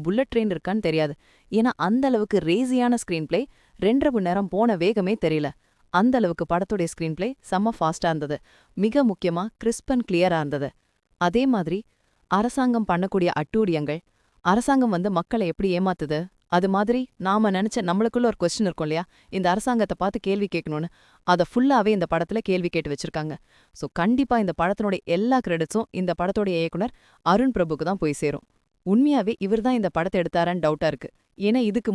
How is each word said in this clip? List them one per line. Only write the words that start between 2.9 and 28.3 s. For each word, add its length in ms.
ஸ்கிரீன் 280
பிளே, 100
ரெண்டரை 300
மணி 140
நேரம் 260
போன 300
வேகமே 300
தெரியல. 260
அந்த 200
அளவுக்கு 320
படத்துடைய 420
ஸ்கிரீன் 240
பிளே 120
செம்ம 280
ஃபாஸ்டா 340
இருந்தது. 260
மிக 360
முக்கியமா 340
crisp 320
and 160
கிளியரா 320
இருந்தது. 280
அதே 260
மாதிரி 260
அரசாங்கம் 640
பண்ணக்கூடிய 380
அட்டூழியங்கள், 640
அரசாங்கம் 440
வந்து 220
மக்களை 340
எப்படி 160
ஏமாத்துது, 420
அது 180
மாதிரி 260
நாம 300
நினைச்ச 320
நம்மளுக்குள்ள 420
ஒரு 100
கொஸ்டின் 280
இருக்கும் 180
இல்லையா, 160
இந்த 160
அரசாங்கத்தை 480
பார்த்து 260
கேள்வி 280
கேட்கணும்னு, 340
அதை 180
ஃபுல்லாவே 460
இந்த 160
படத்துல 360
கேள்வி 260
கேட்டு 180
வச்சிருக்காங்க. 420
So 80
கண்டிப்பா 440
இந்த 160
படத்தினுடைய 400
எல்லா 300
கிரெடிட்ஸும் 400
இந்த 200
படத்துடைய 420
இயக்குனர் 300
அருண் 240
பிரபுக்கு 340
தான் 120
போய் 200
சேரும். 220